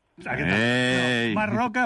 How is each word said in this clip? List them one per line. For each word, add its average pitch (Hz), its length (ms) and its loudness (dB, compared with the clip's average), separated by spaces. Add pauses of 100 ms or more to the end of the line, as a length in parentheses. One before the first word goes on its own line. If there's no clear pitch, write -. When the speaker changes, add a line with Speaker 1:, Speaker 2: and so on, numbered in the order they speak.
(180)
Speaker 1:
Aquest 131 320 -4
Speaker 2:
Ei! 123 800 2
Speaker 1:
no, 110 80 0
Marroca, 220 480 0